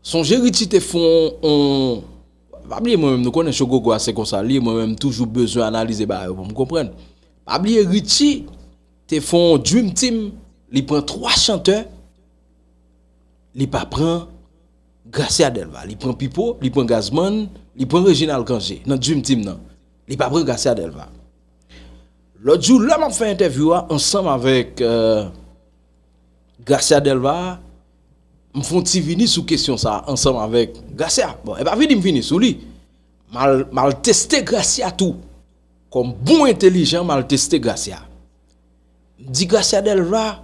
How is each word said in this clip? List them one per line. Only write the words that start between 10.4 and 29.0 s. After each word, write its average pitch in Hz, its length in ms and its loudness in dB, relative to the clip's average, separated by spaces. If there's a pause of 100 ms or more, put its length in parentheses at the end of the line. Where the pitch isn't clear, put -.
li 135 160 -2
pran 147 200 0
twa 135 280 -4
chantè, 208 460 2 (1800)
li 131 140 -2
pa 135 200 -4
pran 165 380 -2 (840)
Gracia 147 400 0
Delva, 80 360 -12
li 104 120 -16
pran 123 160 -6
Pipo, 175 380 -4 (100)
li 123 80 -2
pran 123 160 0
Gazman, 151 560 0 (320)
li 131 120 -4
pran 180 200 4
Reginald 143 400 2
Kanje, 101 400 -4
nan 135 120 0
dream 143 200 0
team 120 240 0
nan. 90 160 -10 (480)
Li 135 80 -8
pa 131 160 -2
pran 156 160 0
Gracia 123 300 0
Delva. - 320 -10 (1400)
Lòt 151 160 4
jou, 247 240 4
lè 311 120 2
m 311 100 0
ap - 80 -6
fè 220 180 -2
entèvyu 156 400 2
a, 175 100 0 (100)
ansanm 190 360 0
avèk, 127 560 0
euh, 110 400 2 (1400)
Gracia 143 340 4
Delva, 143 560 -2 (960)
m 139 120 -6
fè 175 200 0
ti 185 160 0